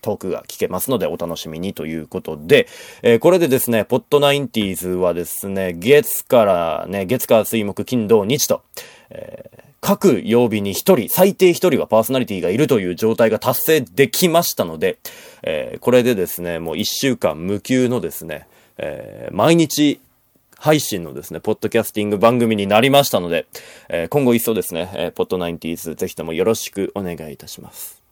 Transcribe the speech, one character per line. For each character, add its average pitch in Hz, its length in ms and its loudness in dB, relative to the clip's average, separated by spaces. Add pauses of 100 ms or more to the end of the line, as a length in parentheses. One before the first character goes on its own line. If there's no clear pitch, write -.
ト 107 80 -2
ー - 40 -14
ク 92 120 -8
が - 180 -6
聞 - 100 -14
け - 100 -2
ま 90 100 -6
す 92 120 -6
の 127 80 0
で 90 100 -2
お 82 80 -6
楽 85 200 -6
し - 120 -12
み 78 100 -10
に 92 160 -8
と - 100 -10
い 80 120 -8
う 78 100 -10
こ 92 140 -8
と 78 200 -10
で、 101 280 4 (340)
え 117 140 6
ー、 - 20 4
こ 175 140 6
れ 190 80 4
で 175 80 0
で 127 100 2
す 120 140 -2
ね、 107 120 2
ポ - 120 -2
ッ 117 120 -2
ド 143 120 4
ナ 143 120 4
イ 143 60 0
ン 123 80 -4
テ 113 140 -4
ィ 98 120 -2
ー 87 40 -6
ズ 92 120 -6
は 90 260 0
で 87 100 -6
す - 240 -10
ね、 95 240 -4
月 120 520 2
か 117 200 6
ら 85 440 0
ね、 95 180 -4
月 120 200 -2
火 113 180 4
水 110 200 -2
木 101 200 -6
金 117 220 -2
土 104 180 4
日 127 220 0
と、 - 160 -2 (480)
え - 420 -18
ー、 - 100 -20 (180)
各 170 440 2
曜 117 240 4
日 104 140 -2
に 101 120 -4
一 185 220 4
人、 107 120 -2
最 190 260 4
低 180 180 4
一 180 160 0
人 135 120 2
は - 80 -4
パ 110 120 4
ー - 40 2
ソ 127 80 -6
ナ 131 80 0
リ 120 60 -4
テ 98 120 -6
ィ - 20 -6
が 87 100 -2
い 98 60 0
る 147 120 2
と 127 100 4
い 95 80 -2
う 90 80 -4
状 110 220 0
態 113 140 4
が 107 100 -2
達 123 220 -2
成 160 180 2
で 131 280 0
き 185 200 0
ま 165 160 2
し - 100 -4
た 104 100 -2
の 80 140 -10
で、 85 200 -2 (440)
え 71 340 -6
ー、 - 40 -12
こ - 100 -2
れ 123 140 6
で 123 100 2
で 92 120 -2
す - 140 -10
ね、 85 200 -6
も 82 120 -6
う 78 60 -6
一 101 80 -4
週 131 300 -2
間 80 200 0
無 95 240 -6
休 127 280 0
の 120 120 -2
で 85 120 -8
す - 120 -12
ね、 78 220 -12 (320)
え 60 520 -12
ー、 - 40 -14
毎 135 220 4
日 151 440 2 (560)
配 156 220 2
信 95 240 -6
の 73 120 -12
で - 100 -12
す - 80 -14
ね、 82 80 -10
ポ 110 120 -2
ッ 104 80 -2
ド 107 80 -4
キ 113 120 2
ャ - 20 0
ス - 80 -4
テ 107 120 -4
ィ 104 40 -2
ン 104 40 -2
グ 104 80 -2
番 117 200 6
組 113 160 2
に 101 140 -2
な 104 120 6
り 135 100 4
ま 143 120 6
し - 80 0
た 107 80 0
の 87 100 -4
で、 85 180 -2 (420)
え 85 160 -2
ー、 82 40 -8
今 143 160 0
後 120 120 4
一 113 80 2
層 113 100 0
で 92 80 -2
す - 100 -8
ね、 90 220 -6
え 85 140 -4
ー、 - 20 -6
ポ 92 140 -2
ッ - 40 -10
ド 92 80 -4
ナ 87 120 -4
イ 85 40 -6
ン 82 60 -10
テ - 80 -12
ィ 82 60 -4
ー 82 40 -6
ズ 80 200 -10
ぜ 95 100 -6
ひ - 80 -10
と 82 100 -10
も 82 80 -8
よ 82 120 0
ろ 113 100 2
し - 160 -10
く 95 240 -6
お 101 80 -6
願 90 120 -6 (140)
い 73 40 -14
い 69 40 -16
た - 120 -20
し - 120 -18
ま - 120 -20
す。 - 280 -18 (120)